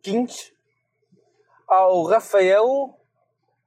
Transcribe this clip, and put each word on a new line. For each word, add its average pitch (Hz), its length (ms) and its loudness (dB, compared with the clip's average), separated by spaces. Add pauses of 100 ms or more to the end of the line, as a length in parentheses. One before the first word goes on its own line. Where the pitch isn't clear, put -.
Quintes, 226 520 -8 (1120)
ao 185 360 2
Rafael, 220 920 0 (680)